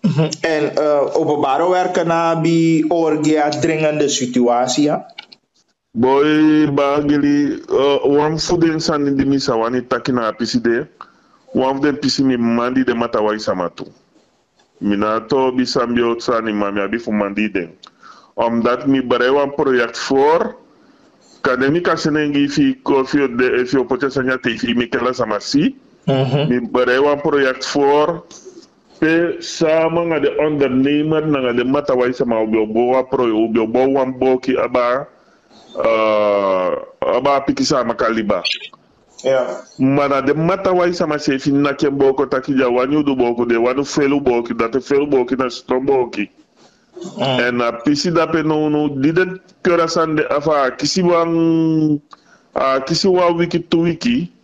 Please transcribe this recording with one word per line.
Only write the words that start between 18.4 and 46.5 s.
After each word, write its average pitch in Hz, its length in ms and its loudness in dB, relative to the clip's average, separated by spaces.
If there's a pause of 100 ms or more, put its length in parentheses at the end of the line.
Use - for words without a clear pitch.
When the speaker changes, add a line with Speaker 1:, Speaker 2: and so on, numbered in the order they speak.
Speaker 2:
Omdat 117 480 0
mi 135 160 2
bereid 123 320 2
wan 143 160 -2
project 127 460 0
voor. 156 560 0 (840)
Kan 127 180 0
de 135 100 2
mi 165 120 0
kan 175 160 0
sene 151 320 -2
ngi 143 200 2
fi 143 160 2 (160)
ko 139 240 0
fi 143 160 0
o 135 60 2
de, 123 380 0
fi 131 120 0
o 127 80 2
pote 131 240 -2
sanya 127 280 -2
te 117 200 -4
fi 117 160 -2
mi 120 160 0
kela 123 240 -2
sama 107 260 -2
si. 170 360 0 (340)
Speaker 1:
Mhm. 135 400 0
Speaker 2:
Mi 123 80 2 (160)
bereid 123 320 2
wan 143 160 0
project 139 440 0
voor. 147 580 0 (760)
Pe 165 400 0
sama 160 680 0
nga 165 140 -2
de 143 180 0
ondernemer 147 880 0
na 147 140 0
nga 123 140 -2
de 120 100 0
mata 143 300 0
wai 127 200 0
sama 117 280 -2
ubi 110 160 0
obo 113 360 0
wa 131 100 2
pro, 127 220 -2
ubi 113 340 2
obo 117 340 2
wan 131 200 0
boki 127 440 0
aba, 123 500 0 (720)
eh, 104 920 2 (320)
aba 135 400 2
piki 135 240 -2
sama 120 280 0
kaliba. 110 500 0 (800)
Speaker 1:
Ja. 131 220 0 (320)
Speaker 2:
Mana 139 440 2
de 135 120 0
mata 185 400 0
wai 180 200 2
sama 160 260 -2
se 143 200 -2
fi 143 120 -2
na 139 220 2
ken 139 240 -2
boko 135 280 2
taki 131 280 -2
ja 127 160 2
wani 127 320 0
udu 139 140 0
boko 120 300 0
de 117 120 0
wani 127 280 0
felu 143 360 0
boki, 120 320 0
dat 113 300 -2
felu 143 260 0
boki 131 280 2
na 127 120 0
sto 127 300 -4
boki. 127 500 -2 (880)